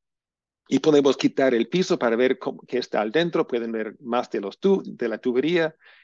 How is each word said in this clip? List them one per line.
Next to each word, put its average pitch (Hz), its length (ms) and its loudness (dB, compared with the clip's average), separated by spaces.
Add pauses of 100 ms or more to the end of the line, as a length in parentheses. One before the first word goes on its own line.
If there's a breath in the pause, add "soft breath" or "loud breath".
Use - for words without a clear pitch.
(680)
Y 131 100 0
podemos 143 380 4
quitar 131 380 2
el 113 140 0
piso 180 300 0
para 113 180 0
ver 127 220 2
cómo, - 240 -10
qué - 160 -6
está 120 240 -4
al 107 80 -4
dentro. 160 360 0
Pueden 113 260 -4
ver 110 280 -8
más 120 300 -4
de 110 100 -4
los 98 180 -8
tu-, 196 260 2
de - 240 -6
la 110 100 -4
tubería 156 560 -2 (280 soft breath)